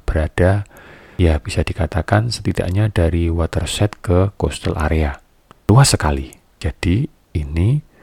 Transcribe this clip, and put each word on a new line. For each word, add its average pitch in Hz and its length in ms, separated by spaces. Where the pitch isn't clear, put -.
berada, 90 640
ya 80 240
bisa - 220
dikatakan 104 720
setidaknya 98 580
dari 85 380
watershed 82 720
ke 92 340
coastal 85 400
area. 78 460
Luas 131 240
sekali. 69 400
Jadi, 90 480
ini 85 480